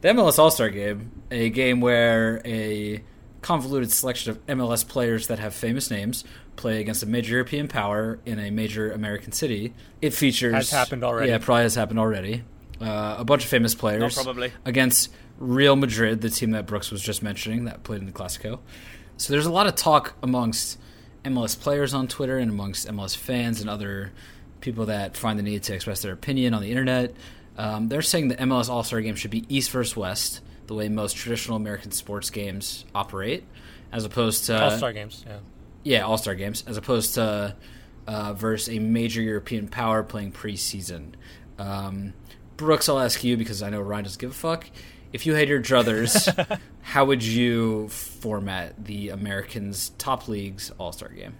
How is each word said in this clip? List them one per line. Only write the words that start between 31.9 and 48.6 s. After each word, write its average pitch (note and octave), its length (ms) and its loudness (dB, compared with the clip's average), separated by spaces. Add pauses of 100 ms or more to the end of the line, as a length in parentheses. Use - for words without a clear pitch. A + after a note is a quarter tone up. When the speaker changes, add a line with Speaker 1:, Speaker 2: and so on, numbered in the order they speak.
Speaker 1:
sports - 400 -6
games G2+ 540 -8 (100)
operate, G2+ 480 -4 (480)
as A2+ 140 -6
opposed A2+ 400 0
to A2 180 2
Speaker 2:
All-Star A2+ 300 2
games, G#2+ 340 -12
yeah. G#2 120 -14 (440)
Speaker 1:
Yeah, B2 200 4
All-Star A2 340 0
games, G2+ 320 -4
as A2+ 80 -6
opposed A2+ 400 0
to, G#2 400 0 (500)
uh, G#2 280 -6
versus A2 380 -2
a A2+ 60 -2
major A2+ 440 2
European G#2+ 440 -2
power A2 380 0
playing G2+ 260 -8
preseason. F2+ 840 -8 (440)
Um, G2 560 -8 (420)
Brooks, D#3 320 2
I'll C#3 120 4
ask B2 240 0
you, A#2+ 120 4
because A2 240 -4
I G2+ 100 -6
know G#2 100 -4
Ryan G2+ 240 -4
doesn't F#2+ 160 -10
give B2 100 -8
a C3+ 40 -14
fuck. E3 360 -4 (420)
If B2+ 140 -4
you D#3 80 4
had D3+ 140 6
your C#3+ 120 4
druthers, A#2 680 4 (420)
Speaker 2:
<laughs> - 120 -20
Speaker 1:
how C#3 240 4
would C3+ 180 4
you A2+ 640 2
format G2 960 -6